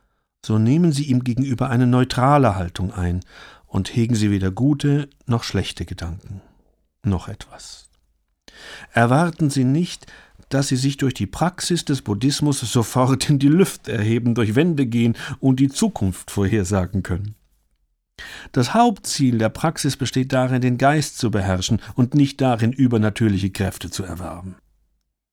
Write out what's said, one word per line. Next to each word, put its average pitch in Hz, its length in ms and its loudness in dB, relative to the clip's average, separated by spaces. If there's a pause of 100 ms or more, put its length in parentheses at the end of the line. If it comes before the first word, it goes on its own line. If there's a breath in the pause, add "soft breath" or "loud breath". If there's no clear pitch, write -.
(440)
so 107 140 0
nehmen 151 340 4
Sie 139 120 -2
ihm 127 180 0
gegenüber 127 480 -2
eine 123 160 2
neutrale 127 720 4
Haltung 90 360 -6
ein 90 280 -2 (460 loud breath)
und - 280 -4
hegen 117 200 2
Sie 104 160 2
weder 95 200 0
gute 143 580 0 (180)
noch 117 180 -2
schlechte - 400 -4
Gedanken. 92 560 -12 (640)
Noch 95 240 -2
etwas. - 600 -18 (1040 loud breath)
Erwarten 143 580 2
Sie 135 140 0
nicht, 151 420 -2 (420 loud breath)
dass 139 200 0
Sie 131 80 2
sich 139 200 0
durch 131 180 0
die 101 120 -2
Praxis - 580 -4
des 143 180 -2
Buddhismus 139 580 0
sofort 123 720 0
in 143 80 4
die 139 100 4
Lüfte 170 440 2
erheben, 117 420 0
durch 110 200 0
Wände 143 320 2
gehen 117 300 2 (220 loud breath)
und 131 220 2
die 139 80 4
Zukunft 139 640 -2
vorhersagen 95 720 0
können. 98 340 -6 (1160 loud breath)
Das 127 220 0
Hauptziel 190 640 2
der 110 100 2
Praxis - 480 -2
besteht 131 360 -2
darin, 127 280 2
den 123 160 2
Geist 143 420 0
zu 117 120 0
beherrschen 95 500 0 (140 loud breath)
und - 200 0
nicht 139 260 2
darin, 120 320 2
übernatürliche 110 800 2
Kräfte 92 400 -6
zu - 140 -8
erwerben. 90 520 -12 (760)